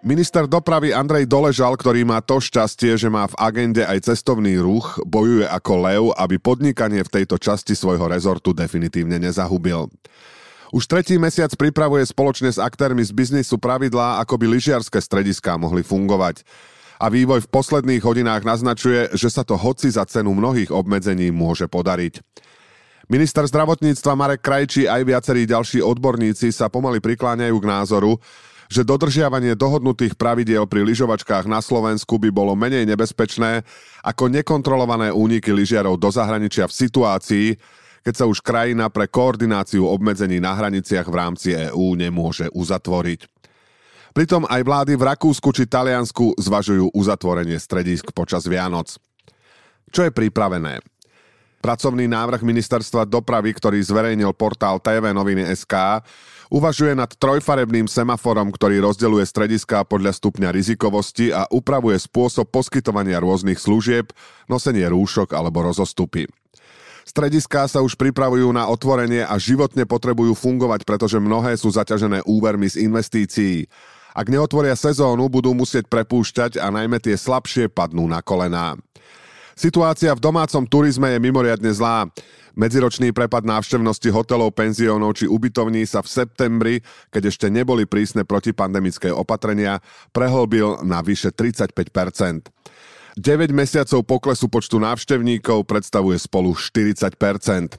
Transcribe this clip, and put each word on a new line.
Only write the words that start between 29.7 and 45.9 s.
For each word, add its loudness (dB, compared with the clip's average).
pravidiel 0
pri 0
lyžovačkách 0
na -2
Slovensku -2
by 2
bolo 0
menej 0
nebezpečné -2
ako -2
nekontrolované 0
úniky 2
lyžiarov 2
do 2
zahraničia 0
v -6
situácii, 2
keď -4
sa 2
už 2
krajina 0
pre -2
koordináciu 0
obmedzení 0
na -2
hraniciach -2
v -6
rámci -4
E -4
U 2
nemôže -4
uzatvoriť. -4
Pritom 2
aj 0
vlády 2
v 2
Rakúsku 2
či 0
Taliansku 0